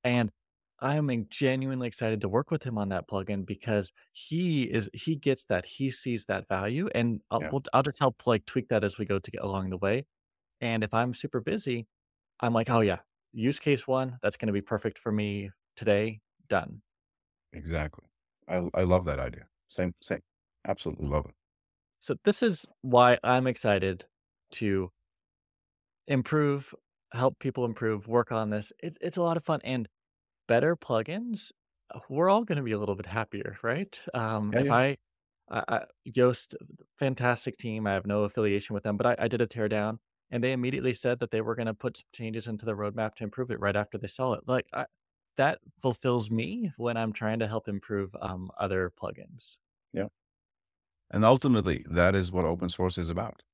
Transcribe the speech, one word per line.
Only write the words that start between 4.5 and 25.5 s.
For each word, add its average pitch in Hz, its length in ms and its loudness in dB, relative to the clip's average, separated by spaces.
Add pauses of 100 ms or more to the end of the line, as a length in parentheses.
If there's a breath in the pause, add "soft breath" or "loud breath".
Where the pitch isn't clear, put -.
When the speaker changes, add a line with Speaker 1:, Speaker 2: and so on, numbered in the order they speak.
Speaker 1:
is, 104 300 0
he 160 220 -4
gets 139 300 0
that, 90 200 0
he - 260 -4
sees 120 340 -6
that 98 220 -4
value, 110 480 -2
and 117 260 0 (100)
I'll, 113 100 0
Speaker 2:
Yeah. 78 100 -6
Speaker 1:
we'll, 139 120 -2 (100)
I'll 131 100 6
just 139 160 -6
help, 131 280 0
like, 113 180 2
tweak - 240 -4
that 107 160 2
as 98 120 -4
we 107 80 -4
go 98 140 0
to - 120 -10
get - 120 -10
along 95 260 -2
the 92 80 -4
way. 104 280 0 (560)
And 113 220 0
if 107 100 -4
I'm 120 200 2
super - 280 -4
busy, 131 460 -4 (520)
I'm 120 140 2
like, 113 160 2
"Oh, 117 120 6
yeah, 98 180 4 (340)
use 120 260 0
case 139 280 0
one, 131 340 -2
that's 104 160 0
gonna 110 160 -2
be 101 80 2
perfect 104 380 -4
for 113 120 -4
me 101 400 -2 (240)
today, 110 460 2 (260)
done." 101 340 -2 (720)
Speaker 2:
Exactly. 78 520 -6 (440)
I, 87 240 -2
I 95 100 2
love 90 220 4
that 73 140 -2
idea. - 280 -8 (220)
Same, 90 320 -4
same. 87 200 -6 (440)
Absolutely 80 420 -4
love 73 180 0
it. - 100 -20 (680)
Speaker 1:
So - 140 -4 (100)
this 208 180 2
is 202 220 0 (160)
why 123 420 8
I'm 127 240 4
excited 95 580 0 (480)
to 95 380 0 (1160)